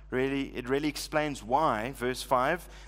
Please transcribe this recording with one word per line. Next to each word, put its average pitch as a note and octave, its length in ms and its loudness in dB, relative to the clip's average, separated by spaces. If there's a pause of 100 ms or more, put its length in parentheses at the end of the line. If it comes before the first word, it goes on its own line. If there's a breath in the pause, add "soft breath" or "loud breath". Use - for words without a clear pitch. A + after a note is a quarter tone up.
really, C3+ 460 0
it A#2+ 140 -6
really C#3+ 180 2
explains D3 560 -2
why, B2 480 2
verse B2 320 -2
five, C#3 460 2 (180 loud breath)